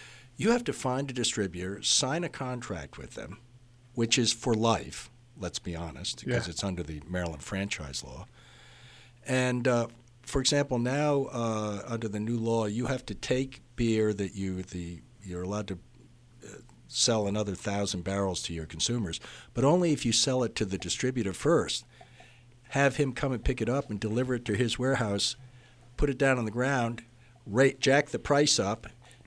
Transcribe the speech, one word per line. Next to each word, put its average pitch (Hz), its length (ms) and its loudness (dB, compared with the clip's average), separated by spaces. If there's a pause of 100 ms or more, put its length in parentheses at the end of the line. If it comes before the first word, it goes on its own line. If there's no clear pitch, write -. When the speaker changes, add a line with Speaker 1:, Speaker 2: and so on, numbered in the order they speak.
(360)
Speaker 1:
you 214 160 2
have 240 120 2
to 139 100 -2
find 135 360 -2
a 123 40 -8
distributor, 98 680 -2
sign 151 420 0
a 156 60 -4
contract 117 680 -8
with - 160 -14
them, - 240 -12 (560)
which 117 240 2
is 113 120 4
for - 220 0
life, 110 560 2 (300)
let's 92 180 -6
be 85 180 -6
honest, 80 480 -8
'cause 120 220 0
Speaker 2:
Yeah. 87 60 -6
Speaker 1:
it's - 120 -6
under 90 200 -2
the 76 240 -8
Maryland 87 340 -4
franchise 95 600 -6
law. - 240 -14 (1000)
And, 127 420 2
uh, 120 200 4 (340)
for - 180 -2
example, 139 380 2
now, 143 460 2
uh, 107 640 -2
under 113 200 -4
the 104 120 -4
new 113 180 -2
law, 113 280 2
you 110 200 -2
have 131 220 -2
to 104 80 -6
take 135 460 -2 (140)
beer 110 380 4
that 98 220 -4
you, 95 260 -4
the, 87 400 -8 (220)
you're 90 180 -8
allowed 101 280 -4
to, 90 100 -6 (640)
uh, - 120 -16 (300)
sell 107 400 2
another 101 280 0
thousand 98 480 -2
barrels 95 400 -2
to 87 100 -6
your 80 140 -6
consumers, 90 520 -4 (360)
but 120 80 2
only 165 300 4
if 127 120 -2
you 117 60 4
sell 127 320 2
it 110 120 -2
to 107 100 0
the 95 120 -2
distributor 104 560 -2
first. 139 500 2 (880)
Have 139 260 4
him 135 160 0
come 131 180 -2
and 117 120 -2
pick 123 180 2
it 110 80 0
up 139 200 0
and 107 80 -4
deliver 120 380 0
it 120 80 -4
to 107 100 0
his 117 240 2
warehouse, 120 600 2 (580)
put 143 140 4
it 123 80 -2
down 135 200 4
on 117 60 0
the 107 80 -2
ground, 120 520 0 (420)
rate, 131 340 4
jack 139 300 4
the - 100 -4
price 143 400 4
up, 104 280 -2 (400)